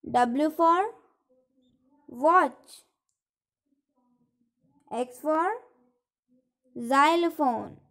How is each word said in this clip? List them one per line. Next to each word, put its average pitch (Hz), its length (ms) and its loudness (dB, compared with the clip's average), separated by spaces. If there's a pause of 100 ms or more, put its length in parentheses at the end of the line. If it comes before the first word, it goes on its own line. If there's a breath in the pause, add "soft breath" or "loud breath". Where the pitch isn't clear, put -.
(100)
W 247 400 0
for 339 320 2 (1300)
watch. 294 720 0 (2000)
X 247 300 -10
for 311 300 -2 (1300)
xylophone. 277 960 0 (140)